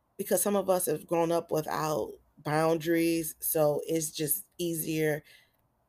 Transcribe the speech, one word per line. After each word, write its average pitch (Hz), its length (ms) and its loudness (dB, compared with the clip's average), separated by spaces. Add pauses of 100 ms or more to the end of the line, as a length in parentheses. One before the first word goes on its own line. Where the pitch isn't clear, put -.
(160)
because 196 260 0
some 202 140 2
of 190 120 2
us 180 180 2
have 151 200 -2
grown 170 260 2
up 165 180 0
without 151 640 -2 (260)
boundaries, 165 1040 0
so 147 460 2
it's 160 240 -2
just - 340 -4 (140)
easier 156 640 -2 (680)